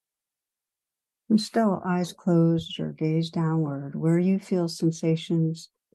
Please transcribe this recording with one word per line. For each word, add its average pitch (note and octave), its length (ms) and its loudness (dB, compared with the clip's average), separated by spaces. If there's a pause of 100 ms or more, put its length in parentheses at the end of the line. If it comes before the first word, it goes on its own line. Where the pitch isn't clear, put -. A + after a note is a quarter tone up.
(1300)
and G#3+ 120 4
still G#3+ 440 0
eyes F3+ 280 -2
closed E3 680 2
or D#3 140 -6
gaze D#3+ 380 -2
downward, D3 680 -2
where D#3+ 200 2
you F#3+ 220 2
feel F3 300 -2
sensations D#3+ 1000 -2 (240)